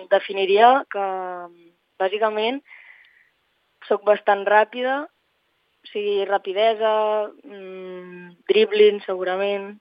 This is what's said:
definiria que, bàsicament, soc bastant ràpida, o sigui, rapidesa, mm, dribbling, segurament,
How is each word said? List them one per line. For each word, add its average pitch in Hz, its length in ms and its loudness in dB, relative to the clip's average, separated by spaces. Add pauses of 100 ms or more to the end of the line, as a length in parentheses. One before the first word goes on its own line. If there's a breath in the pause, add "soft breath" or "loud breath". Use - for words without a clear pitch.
definiria 196 680 4 (100)
que, 202 140 -6 (960)
bàsicament, 214 640 -2 (1200 soft breath)
soc 208 260 -2
bastant 202 400 2
ràpida, 247 560 0 (800)
o - 80 -20
sigui, 208 340 -2
rapidesa, 208 680 0 (500)
mm, 185 880 -16 (180)
dribbling, 208 560 4
segurament, 196 760 -4